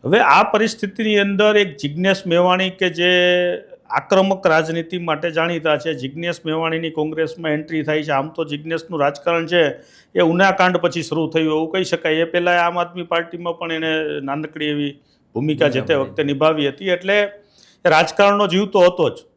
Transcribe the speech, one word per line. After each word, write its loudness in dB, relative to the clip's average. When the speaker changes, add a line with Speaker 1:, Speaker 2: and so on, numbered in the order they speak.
Speaker 1:
હવે 2
આ 6
પરિસ્થિતિની -2
અંદર 2
એક 0
જિજ્ઞેશ -2
મેવાણી 2
કે -2
જે 2
આક્રમક 0
રાજનીતિ 0
માટે -4
જાણીતા 0
છે, -6
જિજ્ઞેશ -8
મેવાણીની -4
કોંગ્રેસમાં -4
એન્ટ્રી -4
થાય -2
છે. -8
આમ -2
તો -6
જિજ્ઞેશનું -8
રાજકારણ -2
છે, 2
એ 2
ઉનાકાંડ 4
પછી -2
શરૂ -4
થયું 0
એવું -2
કહી -2
શકાય. -2
એ 2
પહેલાં 2
આમ -2
આદમી -6
પાર્ટીમાં -4
પણ -8
એને -4
નાનકડી -6
એવી -4
ભૂમિકા 2
જે 2
તે 0
Speaker 2:
બરાબર. 0
Speaker 1:
વખતે -4
નિભાવી 0
હતી. -8
એટલે 0
એ -2
રાજકારણનો 4
જીવ 0
તો 2
હતો 4
જ. -6